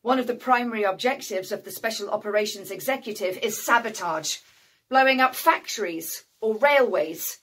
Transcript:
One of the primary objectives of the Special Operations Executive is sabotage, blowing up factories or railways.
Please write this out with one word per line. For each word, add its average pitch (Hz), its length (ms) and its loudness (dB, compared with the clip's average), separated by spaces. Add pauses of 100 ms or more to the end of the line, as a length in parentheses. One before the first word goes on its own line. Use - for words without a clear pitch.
One 254 180 2
of 240 80 0
the 240 80 -2
primary 240 500 0
objectives 190 680 -2
of - 120 -8
the 196 60 -16
Special 208 380 -6
Operations 208 640 -2
Executive 208 680 -4
is - 240 -4
sabotage, 185 760 0 (500)
blowing 262 320 6
up 262 140 4
factories 190 880 -2 (160)
or 220 160 0
railways. 214 880 2